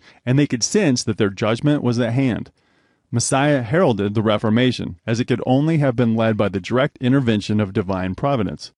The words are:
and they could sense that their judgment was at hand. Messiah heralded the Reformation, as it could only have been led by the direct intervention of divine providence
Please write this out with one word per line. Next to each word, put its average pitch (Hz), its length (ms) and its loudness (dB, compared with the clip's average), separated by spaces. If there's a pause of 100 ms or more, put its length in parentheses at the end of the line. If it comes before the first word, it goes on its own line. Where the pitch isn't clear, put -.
(240)
and 127 140 2
they 147 80 2
could 123 160 -4
sense 165 400 2
that 110 160 -4
their 104 120 2
judgment 117 520 0
was 120 160 0
at 117 140 0
hand. 117 400 -2 (580)
Messiah 135 520 0
heralded 107 520 0
the 110 80 0
Reformation, 110 840 0
as 113 140 -2
it 123 80 -2
could 123 180 0
only 151 340 2
have 135 180 0
been 117 180 2
led 113 220 2
by 101 120 0
the 95 120 -4
direct 123 380 -2
intervention 117 600 0
of 98 140 -2
divine 92 400 -2
providence 107 640 -4